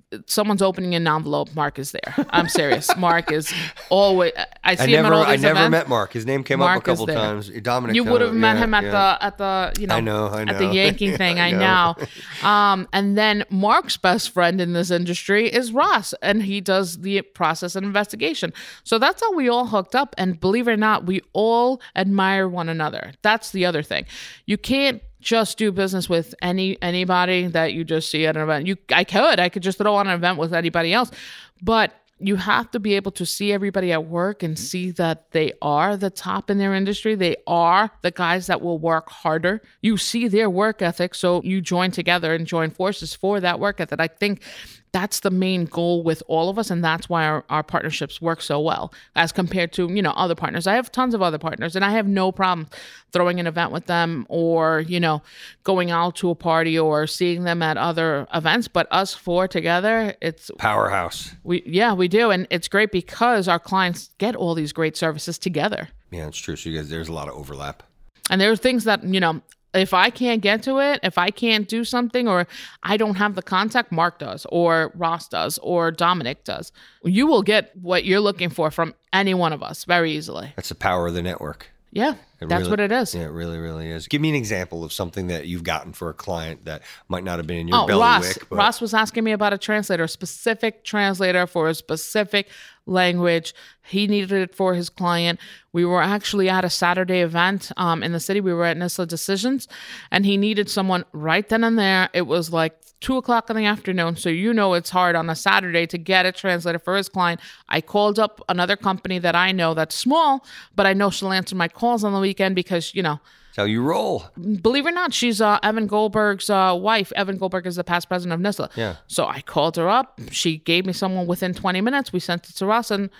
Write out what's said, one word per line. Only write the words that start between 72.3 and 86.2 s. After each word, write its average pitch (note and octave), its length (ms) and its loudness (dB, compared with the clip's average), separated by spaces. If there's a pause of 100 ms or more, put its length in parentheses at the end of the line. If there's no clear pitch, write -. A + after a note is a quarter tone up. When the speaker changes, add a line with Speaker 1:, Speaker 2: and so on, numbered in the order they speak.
Speaker 1:
I G#3 140 0
don't G#3+ 180 0
have G3+ 200 0
the F#3 60 -6
contact, G#3+ 480 -2
Mark E3+ 300 0
does, C#3 300 -10
or E3 460 2
Ross E3+ 340 -4
does, F#2 300 -2
or E3+ 320 0
Dominic E3+ 520 0
does. - 300 -10 (320)
You F#3+ 200 4
will D4 160 6
get G#3 360 0
what F3+ 260 0
you're F#3+ 160 2
looking G3 300 0
for D#3 200 -2
from E3 240 -4 (200)
any F#3+ 200 2
one E3+ 200 2
of C#3+ 100 -8
us - 220 -12
very E3+ 260 2
easily. D3+ 460 -10
Speaker 2:
That's - 100 -10
the - 80 -10
power F2+ 320 0
of E2+ 60 -2
the F2 80 -2
network. E2+ 480 -8 (200)
Speaker 1:
Yeah. B3+ 260 -2 (260)
Speaker 2:
It D#3+ 80 -8
Speaker 1:
That's F3 120 0
Speaker 2:
really, F3 100 -2
Speaker 1:
what - 80 0
it G3+ 120 0
is. A#3+ 220 0
Speaker 2:
yeah, F2 120 -6
it D2+ 60 -8
really, E2 280 -8
really D#2+ 320 -8
is. E2 160 -10
Give D3 120 0
me D#3 100 2
an D3+ 60 0
example F#2 480 -4
of D#2+ 80 -10
something F2+ 360 -6
that E2 180 -4
you've F2 180 -6
gotten E2 300 -4
for E2+ 160 -8
a D#2 40 -10
client E2 520 -8